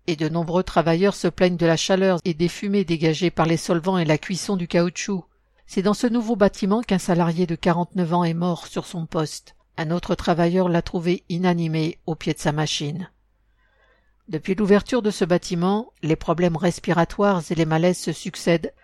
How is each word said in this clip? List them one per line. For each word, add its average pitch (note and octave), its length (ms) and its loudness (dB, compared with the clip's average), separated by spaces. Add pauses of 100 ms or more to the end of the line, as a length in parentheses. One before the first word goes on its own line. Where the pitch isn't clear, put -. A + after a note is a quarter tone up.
et E3+ 60 0
de D#3 140 -2
nombreux E3 340 -2
travailleurs E3+ 540 2
se - 100 -2
plaignent F3+ 300 2
de E3 100 2
la E3 100 4
chaleur F#3+ 480 2
et F3 100 0
des E3+ 120 0
fumées G3+ 380 0
dégagées D#3+ 460 0
par D#3+ 160 0
les E3 100 2
solvants F3+ 420 0
et E3+ 60 2
la D3+ 140 2
cuisson G3 380 -4
du F3 120 -4
caoutchouc. F3+ 560 -2 (420)
C'est - 160 -4
dans G#3 120 2
ce B3 120 -2
nouveau A3+ 300 0
bâtiment G3+ 460 2
qu'un F#3+ 160 0
salarié E3+ 480 0
de E3 100 -4
quarante-neuf E3+ 560 0
ans F3 120 2
est E3 100 -2
mort E3+ 340 -4
sur - 180 -8
son E3+ 200 -8
poste. - 500 -6 (220)
Un D#3 120 -4
autre F3 240 -2
travailleur F3 540 2
l'a E3+ 140 2
trouvé F3 460 -2
inanimé E3+ 760 0
au D#3+ 80 -2
pied D#3 200 -4
de - 40 -20
sa D3+ 140 -2
machine. D3+ 580 -4 (1160)
Depuis F3+ 260 -4
l'ouverture G#3 480 2
de G#3 80 0
ce G3 140 -2
bâtiment, F3+ 680 0 (100)
les D#3 140 2
problèmes E3+ 400 0
respiratoires F3 960 0
et F3 60 -2
les E3 80 2
malaises D#3+ 340 2
se - 140 -6
succèdent E3+ 600 -2 (120)